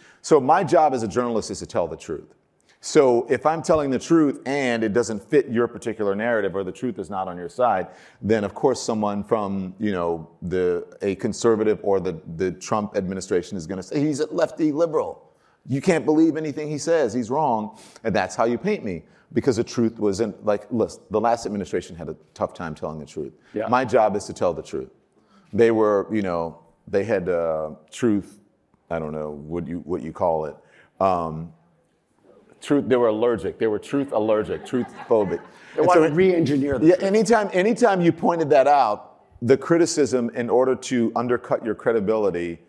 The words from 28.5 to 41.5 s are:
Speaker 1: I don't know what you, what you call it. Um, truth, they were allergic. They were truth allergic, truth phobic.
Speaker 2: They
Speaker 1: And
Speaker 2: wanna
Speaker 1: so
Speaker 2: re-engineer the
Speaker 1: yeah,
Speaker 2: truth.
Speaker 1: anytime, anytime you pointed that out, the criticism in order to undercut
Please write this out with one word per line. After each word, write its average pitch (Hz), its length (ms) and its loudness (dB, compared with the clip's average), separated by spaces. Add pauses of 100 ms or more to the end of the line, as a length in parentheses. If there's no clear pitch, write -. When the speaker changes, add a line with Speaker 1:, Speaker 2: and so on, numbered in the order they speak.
Speaker 1:
I 82 100 -4
don't 78 100 -8
know 76 200 -8
what 76 360 -8
you, 85 140 -8
what 80 220 -6
you 80 100 -10
call 82 320 0
it. 73 120 -10 (440)
Um, 82 520 -2 (1080)
truth, 143 260 0
they 113 80 2
were 120 140 4
allergic. 107 500 0
They 117 80 0
were 104 140 0
truth 139 320 -4
allergic, 107 520 0
truth 123 220 -2 (220)
phobic. 101 320 2 (340)
Speaker 2:
They - 40 -8
Speaker 1:
And 156 100 4
Speaker 2:
wanna 170 220 6
Speaker 1:
so 143 40 -4
Speaker 2:
re-engineer 147 640 2
the 131 80 4
Speaker 1:
yeah, 175 80 8
Speaker 2:
truth. 196 140 -2
Speaker 1:
anytime, 208 440 2
anytime 196 500 2
you 170 100 4
pointed 165 380 0
that 139 180 6
out, 127 560 2 (180)
the 123 140 6
criticism 135 800 2
in 120 120 -4
order 127 280 4
to 117 400 0
undercut 120 480 -2